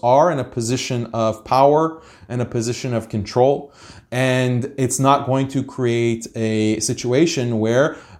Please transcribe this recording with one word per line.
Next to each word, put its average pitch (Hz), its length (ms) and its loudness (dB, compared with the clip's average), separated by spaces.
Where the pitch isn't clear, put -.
are 139 280 4
in 151 80 -2
a 127 60 -4
position 123 680 -4
of 110 320 -2
power 147 560 4
and 123 120 -4
a 120 40 -2
position 120 500 -4
of 113 140 -4
control. 127 640 0
And 127 680 0
it's 131 220 -2
not 135 260 2
going 135 220 -2
to 135 160 -4
create 117 600 -2
a 110 440 0
situation 123 760 -2
where 123 380 2